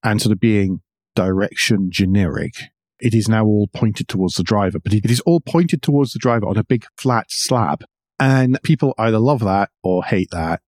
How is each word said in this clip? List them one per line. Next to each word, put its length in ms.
and 180
sort 100
of 80
being 420
direction 760
generic, 600
it 140
is 140
now 180
all 280
pointed 340
towards 280
the 80
driver, 360
but 140
it 160
is 120
all 200
pointed 400
towards 320
the 60
driver 280
on 100
a 60
big 220
flat 320
slab. 540
And 440
people 340
either 220
love 220
that 300
or 220
hate 260
that. 360